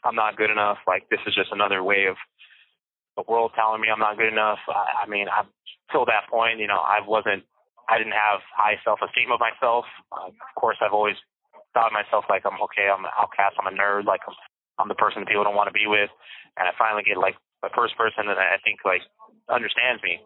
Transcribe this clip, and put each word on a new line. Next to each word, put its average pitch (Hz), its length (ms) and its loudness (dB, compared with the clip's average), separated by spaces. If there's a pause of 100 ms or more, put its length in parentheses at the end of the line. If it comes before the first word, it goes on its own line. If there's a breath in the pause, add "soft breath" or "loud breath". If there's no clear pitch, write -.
"I'm 120 100 0
not 107 220 0
good 107 140 2
enough. 104 360 0
Like, 92 220 0
this 104 180 -2
is 104 80 -2
just 98 160 0
another 101 320 0
way 98 240 2
of 95 100 -2 (1000 soft breath)
the 101 100 -8
world 113 300 0
telling 110 240 0
me 110 100 0
I'm 107 80 0
not 107 180 0
good 110 140 2
enough." 107 380 0
I, - 340 -2
I 101 60 -4
mean, 101 200 -4
up - 200 -2 (420)
till 131 160 2
that 110 240 0
point, 113 300 2
you 104 80 -4
know, 101 100 2
I 95 220 2
wasn't, 104 420 0 (460)
I 113 100 4
didn't 110 160 -2
have 104 280 2 (120)
high 107 300 2
self-esteem 117 480 0
of 117 80 0
myself. 117 460 0 (260)
Uh, - 160 -12
of - 260 -20
course, 113 260 0
I've 104 120 0
always 104 240 2 (560)
thought 117 140 4
of 107 60 0
myself 104 360 0
like, 98 160 2
"I'm 98 160 -4
okay, 101 300 0
I'm 95 140 0
an 85 120 -8
outcast, 101 440 0
I'm 95 120 -2
a 98 40 -10
nerd, 101 280 0
like, 98 220 2
I'm, - 80 -14 (460)
I'm 104 80 0
the 101 100 -4
person 107 240 2
that 95 60 -10
people 104 160 2
don't 104 100 0
wanna 101 160 2
be 104 160 -2
with." 104 240 2 (480 loud breath)
And 90 80 2
I 87 100 0
finally 107 280 0
get, 98 120 0
like, 92 200 0 (260)
the - 80 -6
first 117 260 0
person 110 300 -2
that 98 120 -2
I 92 260 2
think, 104 200 -2
like, 92 180 0 (460)
understands 120 540 -2
me 87 240 -4